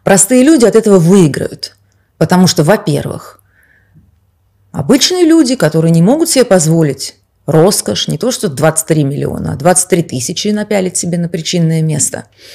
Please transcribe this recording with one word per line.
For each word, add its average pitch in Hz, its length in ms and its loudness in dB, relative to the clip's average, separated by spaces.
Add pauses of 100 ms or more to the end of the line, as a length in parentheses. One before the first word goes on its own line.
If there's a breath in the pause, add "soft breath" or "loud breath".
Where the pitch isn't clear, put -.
Простые 247 380 2
люди 277 240 4
от 196 100 2
этого 214 220 4
выиграют. 165 800 0 (420)
Потому 180 300 2
что, - 160 2
во-первых, - 800 -4 (1300)
обычные 254 540 0
люди, 302 300 2
которые 165 360 0
не 165 100 4
могут 294 260 2
себе 254 180 2
позволить 160 720 0 (280)
роскошь, 180 600 0
не 151 100 -6
то 240 140 -4
что - 160 -6
двадцать 151 400 -2
три 156 160 0
миллиона, 143 480 -6
а 156 60 -4
двадцать 170 320 0
три 175 120 0
тысячи 170 460 -8
напялить 208 480 -4
себе 175 220 -4
на 170 100 -4
причинное 160 540 -2
место, 156 460 -4 (280 loud breath)